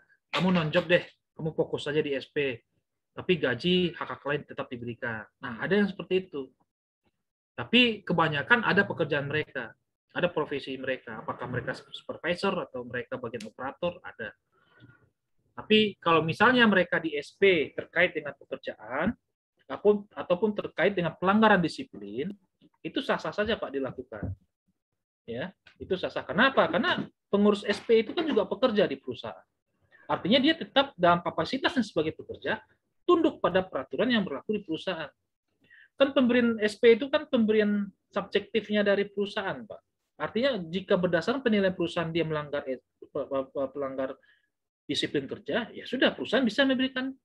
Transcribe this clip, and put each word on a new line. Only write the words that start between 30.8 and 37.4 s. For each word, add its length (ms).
dalam 240
kapasitasnya 640
sebagai 320
pekerja, 400
tunduk 400
pada 240
peraturan 480
yang 80
berlaku 320
di 80
perusahaan. 480
Kan 160
pemberian 480
S 160
P 160
itu 160
kan 160
pemberian 640